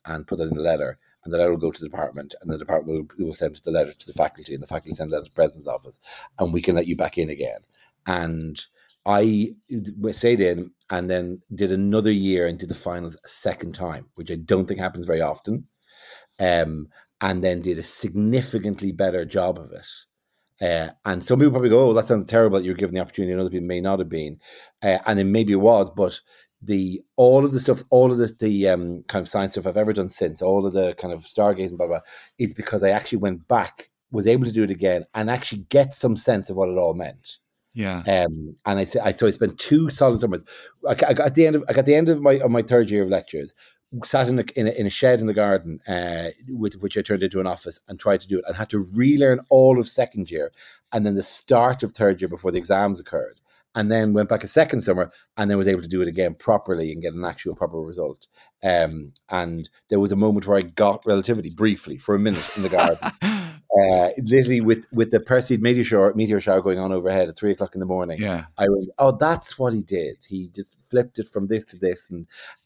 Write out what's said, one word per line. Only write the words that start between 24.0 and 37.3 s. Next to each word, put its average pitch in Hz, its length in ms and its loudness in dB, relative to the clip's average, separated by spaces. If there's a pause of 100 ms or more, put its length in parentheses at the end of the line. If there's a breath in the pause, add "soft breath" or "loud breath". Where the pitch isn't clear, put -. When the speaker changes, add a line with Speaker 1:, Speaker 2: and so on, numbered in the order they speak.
Speaker 1:
been. 78 320 -10 (420 loud breath)
Uh, 95 240 2
and 107 120 2
then 98 140 2
maybe 107 200 2
it 98 40 4
was, 101 340 6
but 98 300 -2 (420 soft breath)
the, 95 400 -2 (140)
all 131 280 8
of 143 80 0
the 131 80 0
stuff, 131 300 0
all 127 220 8
of 120 60 -2
the, 113 200 2
the, 101 300 2
um, 87 400 -2
kind 98 140 -4
of 85 60 -10
science 98 240 -2
stuff 95 140 -6
I've 92 100 -2
ever 107 160 2
done 98 160 -2
since, 85 340 -6
all 98 240 2
of 92 80 -4
the 92 200 0
kind 90 180 -10
of 82 100 -10
stargazing, 95 540 -2
blah, 87 120 -2
blah, 85 120 -4 (380 loud breath)
is 110 160 -4
because 107 300 -4
I 98 60 4
actually 107 280 -2
went 92 300 -6
back, - 420 -2 (220)
was 107 160 -2
able 127 180 4
to 110 60 -4
do 110 100 2
it 98 80 0
again, 90 340 -2 (100)
and 110 160 -4
actually 117 400 -6
get 135 240 4
some 120 220 0
sense 107 340 -2
of 92 60 -8
what 92 120 0
it 90 100 -2
all 82 160 2
meant. - 440 -12 (360)